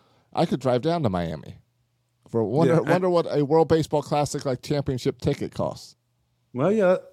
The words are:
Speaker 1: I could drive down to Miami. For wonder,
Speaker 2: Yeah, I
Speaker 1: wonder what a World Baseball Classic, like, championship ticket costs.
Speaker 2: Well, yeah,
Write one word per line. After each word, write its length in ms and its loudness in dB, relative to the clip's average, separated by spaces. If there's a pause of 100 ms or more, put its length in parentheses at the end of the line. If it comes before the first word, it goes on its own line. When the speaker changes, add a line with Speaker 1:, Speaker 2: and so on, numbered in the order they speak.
(340)
Speaker 1:
I 120 0
could 140 -2
drive 220 0
down 220 -2
to 60 2
Miami. 500 -6 (680)
For 160 0
wonder, 300 2
Speaker 2:
Yeah, 60 4
I 120 0
Speaker 1:
wonder 180 2
what 200 2
a 160 0
World 240 4
Baseball 320 0
Classic, 440 -2
like, 180 -4
championship 580 -4
ticket 320 -2
costs. 420 -6 (600)
Speaker 2:
Well, 160 0
yeah, 260 4 (160)